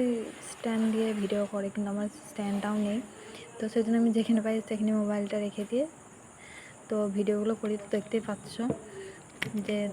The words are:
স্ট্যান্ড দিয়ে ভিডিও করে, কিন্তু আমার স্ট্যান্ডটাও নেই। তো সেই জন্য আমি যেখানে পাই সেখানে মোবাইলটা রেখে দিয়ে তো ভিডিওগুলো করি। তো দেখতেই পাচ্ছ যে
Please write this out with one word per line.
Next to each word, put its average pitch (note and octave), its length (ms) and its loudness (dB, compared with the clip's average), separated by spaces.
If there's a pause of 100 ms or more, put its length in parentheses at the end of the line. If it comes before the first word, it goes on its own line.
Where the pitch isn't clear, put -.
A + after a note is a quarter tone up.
(500)
স্ট্যান্ড A3+ 340 0 (100)
দিয়ে A3 140 4 (140)
ভিডিও G3+ 220 2 (100)
করে, G3 200 -2
কিন্তু G3+ 200 -2
আমার G#3 140 0 (220)
স্ট্যান্ডটাও G3+ 460 0 (120)
নেই। G#3+ 120 0 (580)
তো - 140 -2
সেই A#3 120 4
জন্য A3+ 180 4
আমি A#3 160 6
যেখানে A3+ 280 6
পাই A3 100 2 (140)
সেখানে G#3+ 220 2 (100)
মোবাইলটা G#3 440 0
রেখে G#3 260 -4
দিয়ে C4 140 4 (1040)
তো A3 60 0 (220)
ভিডিওগুলো G#3 440 2
করি। G#3+ 200 0
তো - 40 -12 (100)
দেখতেই G#3 320 0
পাচ্ছ - 260 -6 (1120)
যে G#3+ 80 2 (180)